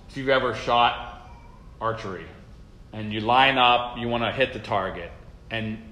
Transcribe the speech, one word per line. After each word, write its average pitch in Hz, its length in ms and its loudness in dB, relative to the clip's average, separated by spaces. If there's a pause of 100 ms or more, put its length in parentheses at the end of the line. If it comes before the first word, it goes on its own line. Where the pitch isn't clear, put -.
If - 80 -14
you've 135 120 -4
ever 127 260 2
shot - 760 2 (500)
archery 101 460 -4 (680)
and 107 200 -6
you 110 60 -2
line 127 400 4
up, 123 400 2
you 117 80 -4
wanna 117 240 -2
hit 131 220 0
the 110 60 -10
target, 92 520 -4 (400)
and 110 260 -6 (140)